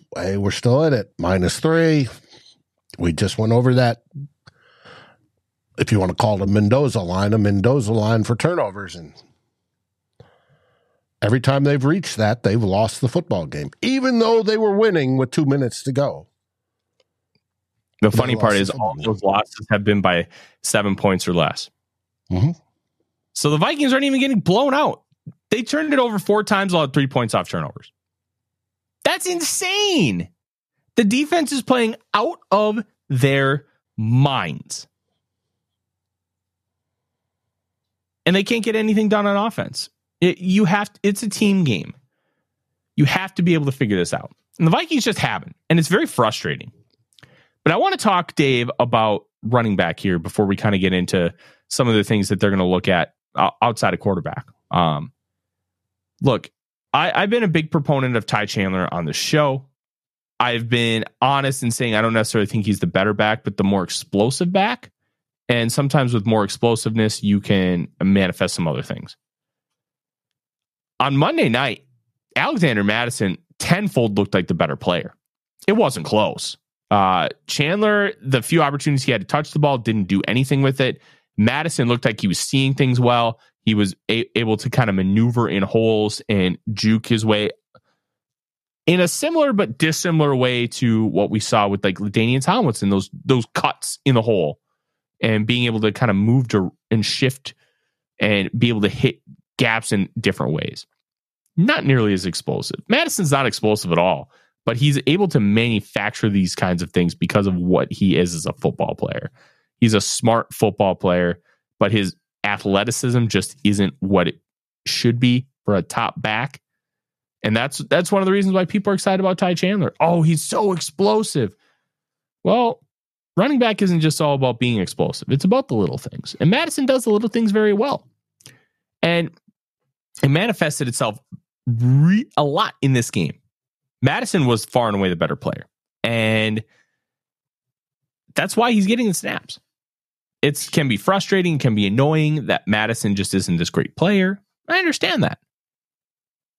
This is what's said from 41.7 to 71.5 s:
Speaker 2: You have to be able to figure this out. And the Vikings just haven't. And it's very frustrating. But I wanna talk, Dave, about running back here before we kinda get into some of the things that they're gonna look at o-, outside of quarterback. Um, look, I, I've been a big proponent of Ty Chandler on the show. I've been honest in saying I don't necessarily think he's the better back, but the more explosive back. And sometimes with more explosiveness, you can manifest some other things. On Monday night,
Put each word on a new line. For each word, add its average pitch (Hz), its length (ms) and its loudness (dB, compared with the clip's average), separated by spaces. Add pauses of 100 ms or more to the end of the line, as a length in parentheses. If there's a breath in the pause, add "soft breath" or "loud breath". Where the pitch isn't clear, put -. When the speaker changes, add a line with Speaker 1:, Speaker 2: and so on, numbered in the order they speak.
Speaker 2:
You 143 100 4
have 185 300 -2
to 196 60 -2
be 170 140 4
able 151 100 0
to 139 60 0
figure 104 260 0
this 85 160 -2
out. - 180 -8 (260)
And 170 100 2
the 160 40 4
Vikings 311 320 0
just 214 160 -2
haven't. - 360 -4 (140)
And 165 100 4
it's 156 100 0
very 233 160 0
frustrating. - 640 -2 (920 soft breath)
But 156 80 4
I 190 40 2
wanna 370 200 0
talk, 185 380 0
Dave, 127 340 2 (100)
about 110 460 0 (160)
running 113 340 0
back 85 240 0
here 90 200 0
before 98 260 -2
we 98 100 0
kinda 101 220 0
get 92 160 2
into 90 400 0 (340 soft breath)
some 127 220 -2
of 110 60 4
the 104 80 4
things 101 260 0
that 101 100 0
they're 101 120 2
gonna 95 160 0
look 90 200 0
at 90 280 0 (200)
o-, - 160 2 (100)
outside 110 320 2
of 87 60 -4
quarterback. 85 460 -4 (260)
Um, 80 400 0 (1080)
look, 127 280 0 (440)
I, 156 180 2 (120)
I've 208 60 -2
been 233 140 0
a 202 60 2
big 156 220 -2
proponent 135 440 0
of 107 100 -2
Ty 104 200 -2
Chandler 92 480 -2
on 85 120 -4
the 73 80 -4
show. 143 540 -2 (720)
I've 117 300 -2
been 117 360 2 (160)
honest 135 420 -2
in 117 80 0
saying 113 240 -2
I 107 60 2
don't 113 120 0
necessarily 107 340 0
think 107 180 -4
he's 101 140 0
the 90 80 -2
better 98 260 0
back, 107 300 0
but - 140 -8
the 101 60 0
more 98 200 0
explosive 123 720 -2
back. 208 380 -2 (580)
And 117 220 0
sometimes 139 420 0
with 104 120 0
more 110 200 2
explosiveness, 110 800 0
you 101 180 2
can 90 480 0 (120)
manifest 95 540 2
some 85 120 -4
other 67 140 -4
things. - 360 -12 (1800)
On 135 180 0
Monday 214 320 2
night, 123 360 -2 (500)